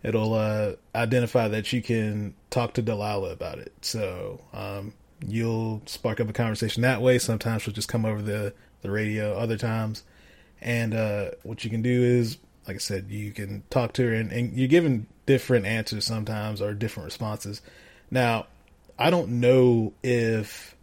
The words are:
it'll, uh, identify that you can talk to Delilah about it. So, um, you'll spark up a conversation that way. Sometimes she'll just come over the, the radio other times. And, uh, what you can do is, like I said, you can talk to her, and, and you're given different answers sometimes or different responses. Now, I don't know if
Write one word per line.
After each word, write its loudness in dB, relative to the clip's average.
it'll, 2
uh, 0
identify 2
that -2
you 0
can -2
talk 0
to 0
Delilah -2
about -10
it. -16
So, -6
um, -10
you'll -2
spark -4
up 0
a -6
conversation 0
that 2
way. 6
Sometimes -2
she'll -6
just -6
come 0
over -2
the, -4
the -6
radio -2
other -2
times. -2
And, -2
uh, -2
what -10
you -4
can -2
do 4
is, 4
like -8
I -12
said, -4
you -8
can -8
talk 0
to 2
her, 2
and, 0
and -2
you're 2
given 4
different 4
answers -2
sometimes -4
or -2
different -6
responses. -8
Now, 2
I 4
don't 0
know 6
if -2